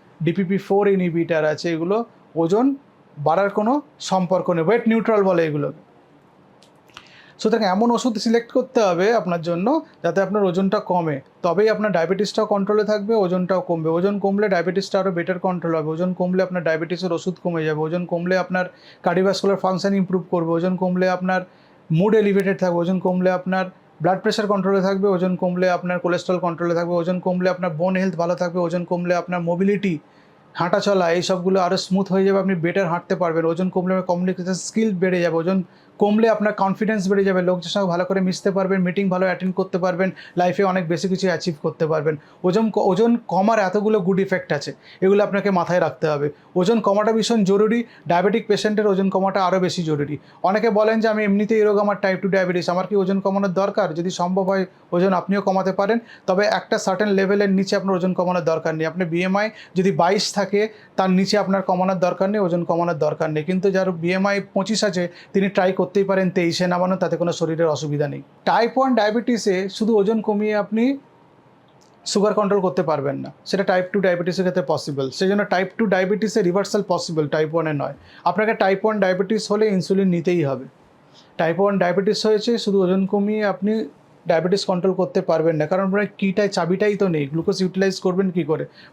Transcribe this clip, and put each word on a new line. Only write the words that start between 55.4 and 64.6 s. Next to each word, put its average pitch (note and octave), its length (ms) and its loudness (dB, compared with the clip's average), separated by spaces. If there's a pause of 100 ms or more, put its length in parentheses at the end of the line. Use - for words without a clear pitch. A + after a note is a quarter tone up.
কমাতে F#3+ 300 0
পারেন, G#3 280 0 (280)
তবে F#3+ 180 2
একটা G3+ 320 0
সার্টেন G3 300 0
লেভেলের G3 420 2
নিচে F#3+ 260 0
আপনার F#3+ 200 0
ওজন F3+ 180 0
কমানোর F3+ 300 0
দরকার D#3+ 320 -2
নেই। D#3+ 120 -2
আপনার E3+ 200 -4
বিএমআই F#3 420 -2 (260)
যদি F#3+ 160 2
বাইশ F3 420 0
থাকে, G3+ 360 0 (260)
তার F#3+ 140 2
নিচে F#3+ 280 2
আপনার F#3+ 240 0
কমানোর F#3 380 0
দরকার F#3 300 0
নেই, G#3 120 0
ওজন F3 220 0
কমানোর E3+ 340 -2
দরকার D3+ 320 -2
নেই। D3+ 140 -2
কিন্তু F#3 280 0
যার F#3 200 0
বিএমআই F#3 500 -2 (120)
পঁচিশ G3+ 300 -2